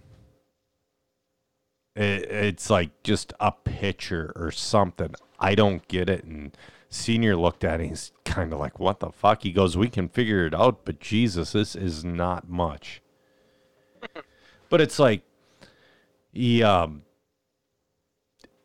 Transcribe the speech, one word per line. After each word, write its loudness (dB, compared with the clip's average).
It, -2
it's, -4
like, 0
just -2
a 2
picture -6
or -6
something. -2
I 2
don't 2
get -2
it. -2
And -14
Senior 2
looked 0
at -2
it, -4
he's -12
kinda -4
like, -8
"What 0
the -6
fuck?" 2
He -4
goes, 2
"We 2
can -4
figure 0
it -2
out, 2
but -8
Jesus, 0
this -2
is -6
not -4
much." -6
<laughs> -16
But 4
it's 0
like, 4
he, 2
um, 2